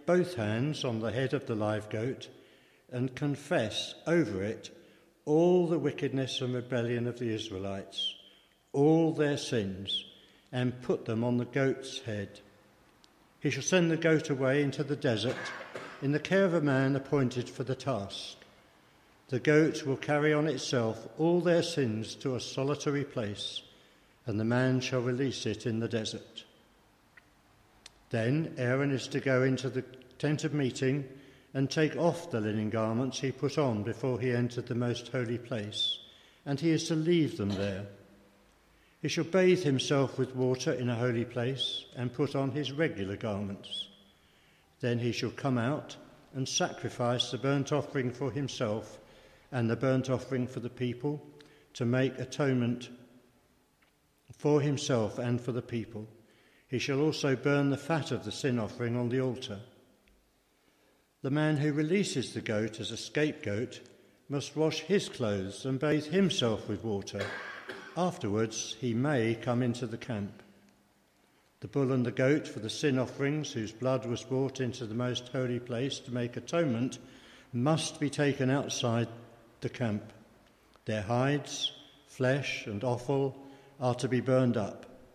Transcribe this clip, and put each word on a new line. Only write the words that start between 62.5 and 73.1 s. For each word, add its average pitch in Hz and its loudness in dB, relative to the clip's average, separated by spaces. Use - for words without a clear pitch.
as 101 -6
a 113 -8
scapegoat 127 -2
must 139 -4
wash 156 2
his - 0
clothes 101 -2
and 131 0
bathe 151 2
himself 139 2
with 98 -4
water. 101 -4
Afterwards, 113 -2
he 123 0
may 117 2
come 120 0
into 120 0
the 113 -6
camp. 101 -6
The - -10
bull 139 2
and 131 4
the 117 0
goat 135 4
for - -10
the 107 -6
sin 135 2
offerings, 135 -2